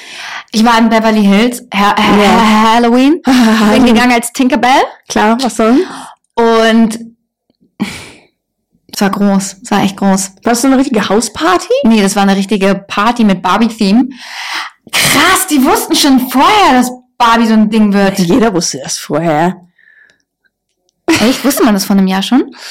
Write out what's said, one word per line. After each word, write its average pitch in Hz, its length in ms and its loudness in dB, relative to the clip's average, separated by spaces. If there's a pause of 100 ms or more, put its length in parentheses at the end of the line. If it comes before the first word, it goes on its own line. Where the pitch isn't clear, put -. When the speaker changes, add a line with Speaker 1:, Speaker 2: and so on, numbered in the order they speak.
(520)
Speaker 1:
ich 220 120 0
war 233 140 2
in 226 100 2
Beverly 220 360 0
Hills, 208 380 0 (100)
Ha-, 202 240 0
Ha-, 202 260 0
Speaker 2:
Ja. 196 80 2
Speaker 1:
Ha-, 220 440 2
Halloween. 247 480 2
Speaker 2:
<laughs> 220 500 2
Speaker 1:
Bin 254 140 4
gegangen 247 260 2
als 233 200 -2
Tinkerbell. 254 380 0 (380)
Speaker 2:
Klar, 214 320 0
was 254 160 -4
sonst? 240 280 2 (500)
Speaker 1:
Und 226 640 2 (1900)
es - 80 -8
war 196 100 0
groß, 196 520 -2
es - 80 -14
war 202 120 -2
echt 196 140 -4
groß. 196 360 -2 (100)
Speaker 2:
War 233 100 -2
das 240 100 -4
so 277 60 0
eine 269 100 2
richtige 247 300 -2
Hausparty? 311 600 -2 (160)
Speaker 1:
Nee, 226 180 4
das 196 140 -2
war 202 60 2
eine 196 140 2
richtige 196 380 0 (140)
Party 226 360 -2
mit 190 180 0
Barbie-Theme. 220 680 0 (840)
Krass, 349 560 0
die 277 160 2
wussten 349 300 0
schon 262 360 2
vorher, 349 420 2
dass 247 180 0 (280)
Barbie 233 280 2
so 220 80 2
ein 214 160 2
Ding 214 220 2
wird. 196 260 0
Speaker 2:
Jeder 196 360 0
wusste 165 280 -6
das - 160 -10
vorher. 165 640 -2 (1600)
Speaker 1:
Echt? 262 240 0
Wusste 277 200 -2
man 220 100 2
das 196 100 -2
vor 202 120 0
einem 196 100 2
Jahr 190 160 -2
schon? 254 280 -2 (200)